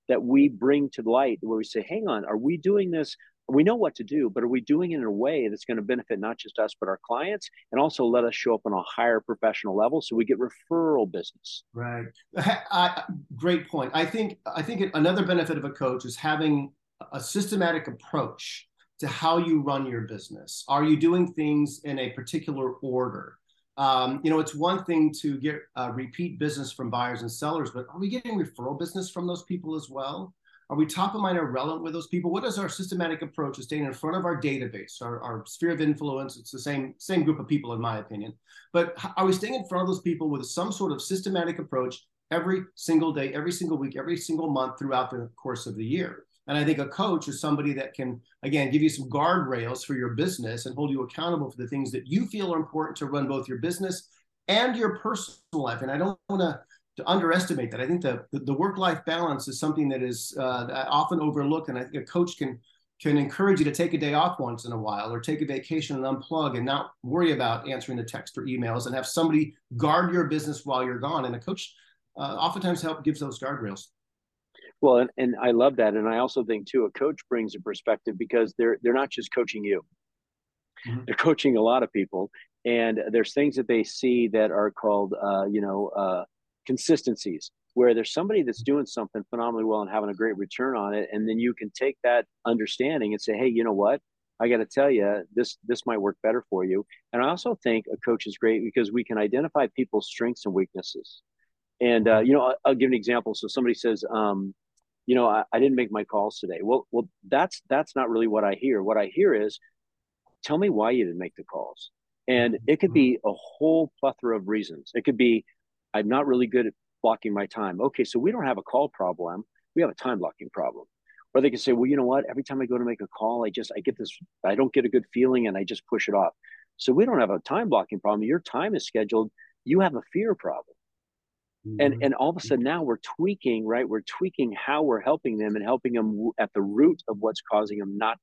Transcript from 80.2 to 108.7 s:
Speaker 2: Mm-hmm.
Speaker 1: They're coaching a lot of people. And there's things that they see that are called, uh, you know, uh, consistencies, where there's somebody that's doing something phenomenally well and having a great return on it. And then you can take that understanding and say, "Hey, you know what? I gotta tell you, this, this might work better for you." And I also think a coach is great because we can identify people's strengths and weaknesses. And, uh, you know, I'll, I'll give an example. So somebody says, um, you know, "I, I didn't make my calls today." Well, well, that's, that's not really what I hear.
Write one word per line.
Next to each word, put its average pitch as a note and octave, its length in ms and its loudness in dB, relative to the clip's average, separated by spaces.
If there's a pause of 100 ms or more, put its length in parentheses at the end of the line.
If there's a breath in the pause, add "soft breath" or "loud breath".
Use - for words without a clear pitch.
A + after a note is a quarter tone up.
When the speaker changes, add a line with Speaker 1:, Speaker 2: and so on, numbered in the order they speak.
Speaker 2:
Mm-hmm. B2 200 -6
Speaker 1:
They're A#2+ 80 -4
coaching C#3+ 420 4
a G#2+ 60 6
lot A#2+ 200 6
of A2 80 -2
people. G2 400 -2 (360 loud breath)
And A#2 340 2 (120)
there's A2+ 200 2
things C#3+ 240 2
that A#2+ 100 0
they A2+ 160 4
see A#2+ 520 2
that G#2+ 160 4
are G#2 200 2
called, G2+ 440 0
uh, G2 320 0
you G#2 160 0
know, G2 340 -2
uh, F#2 280 0 (400)
consistencies, B2+ 840 -2 (240)
where B2 180 8
there's A2+ 200 0
somebody G3 320 0
that's A2+ 180 -4
doing C#3 240 2
something G#2+ 440 -6
phenomenally A#2 340 -2
well G#2+ 160 0
and G2 100 -6
having G#2 200 -2
a G2 40 -6
great A2 220 0
return B2+ 400 -2
on G2+ 180 -2
it. G#2 160 -2
And G#2+ 180 -2
then A2+ 120 0
you A#2+ 140 2
can G#2+ 220 -10
take C3+ 280 0
that A#2+ 200 4 (220)
understanding A#2 680 0
and G2+ 60 -6
say, G#2+ 160 -2
"Hey, B2+ 120 2
you A#2 160 2
know A2+ 80 0
what? G2+ 280 2 (380)
I A#2+ 100 2
gotta A2+ 180 4
tell C#3 220 4
you, G2+ 360 2 (100)
this, A#2 320 0
this A2+ 200 -2
might A2+ 140 0
work G2 220 0
better A2+ 280 0
for F#2+ 140 0
you." F#2+ 220 0 (260 soft breath)
And A#2+ 80 0
I C3+ 100 4
also G3 340 -2
think A2+ 280 2
a - 40 -4
coach - 320 -2
is G2+ 100 -10
great A2 240 4
because A2 300 0
we A#2+ 100 2
can A2 160 -4
identify C3 560 2
people's A2 320 0
strengths - 400 -4
and F#2+ 80 -2
weaknesses. - 680 -4 (580)
And, A#2 260 6
uh, A2 140 8
you B2 120 6
know, C#3+ 100 8
I'll, B2+ 220 2
I'll C3+ 120 6
give C3 140 4
an B2+ 40 4
example. A2+ 400 0
So G#2+ 140 -8
somebody A#2+ 260 2
says, A2 340 -2
um, G2+ 460 0 (520)
you B2+ 100 4
know, B2 100 6
"I, G#2+ 160 4 (100)
I A2+ 60 2
didn't C3+ 160 6
make B2 160 0
my G#2 140 -2
calls G#2 340 -2
today." F2 240 -6
Well, A#2+ 300 2
well, A#2+ 160 0 (200)
that's, D3+ 400 0
that's C#3+ 280 0
not C3 120 0
really A2+ 200 2
what G#2+ 160 2
I G2 100 2
hear. A#2+ 300 0